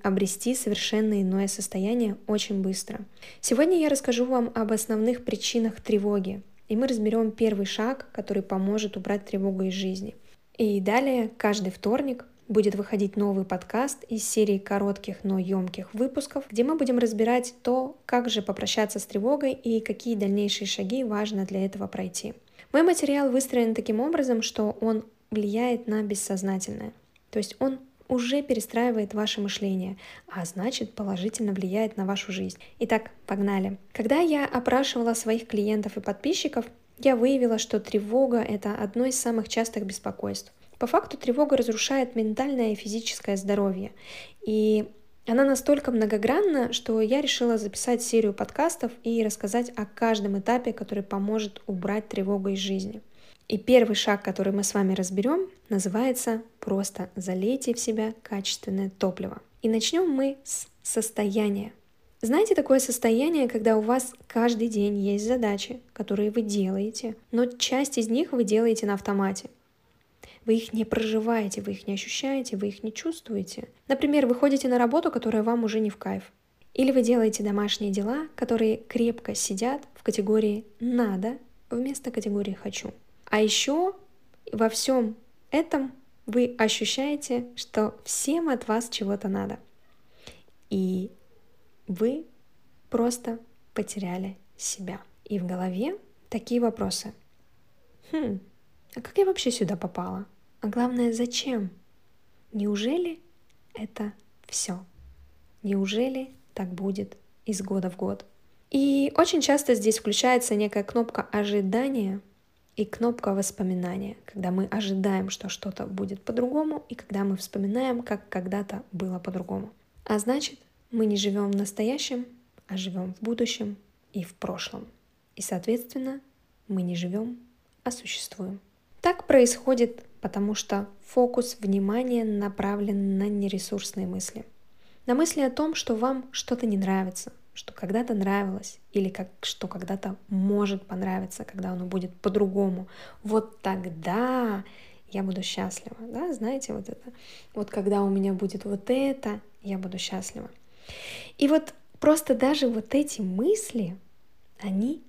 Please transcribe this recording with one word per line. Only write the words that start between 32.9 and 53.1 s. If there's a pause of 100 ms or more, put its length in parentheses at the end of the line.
погнали. (140)
Когда
я
опрашивала
своих
клиентов
и
подписчиков, (320)
я
выявила,
что
тревога —
это
одно
из
самых
частых
беспокойств. (260)
По
факту
тревога
разрушает
ментальное
и
физическое
здоровье. (560)
И (420)
она
настолько
многогранна,
что
я
решила
записать
серию
подкастов (100)
и
рассказать
о
каждом
этапе,
который
поможет
убрать
тревогу
из
жизни. (460)